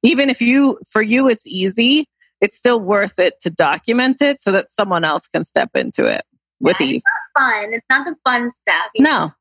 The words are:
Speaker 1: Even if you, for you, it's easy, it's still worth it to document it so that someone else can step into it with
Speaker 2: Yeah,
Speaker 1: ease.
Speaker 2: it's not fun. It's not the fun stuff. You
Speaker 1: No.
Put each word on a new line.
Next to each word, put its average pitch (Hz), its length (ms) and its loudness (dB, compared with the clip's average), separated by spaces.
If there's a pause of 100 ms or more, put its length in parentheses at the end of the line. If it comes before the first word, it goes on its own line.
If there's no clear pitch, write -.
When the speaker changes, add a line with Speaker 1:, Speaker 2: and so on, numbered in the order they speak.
Speaker 1:
Even 262 280 4
if 247 100 -4
you, 262 380 2 (120)
for 214 120 0
you, 247 260 2
it's 226 180 -2
easy, 233 600 0 (340)
it's 202 160 0
still 240 240 0
worth 196 380 -2
it 180 220 0
to 175 100 -6
document 226 680 0
it 285 200 0
so 202 120 -2
that 190 180 0
someone 185 340 -2
else 156 220 -4
can 165 180 -4
step - 300 -2
into - 320 -2
it - 180 -2 (360)
with 175 200 0
Speaker 2:
Yeah, 147 60 0
Speaker 1:
ease. 135 100 -2
Speaker 2:
it's - 80 -8 (320)
not 277 60 2
fun. 220 320 -2
It's 233 140 -10
not 277 180 -2
the 320 180 -10
fun 240 260 -2
stuff. 175 440 -4
You 269 100 4
Speaker 1:
No. 202 360 0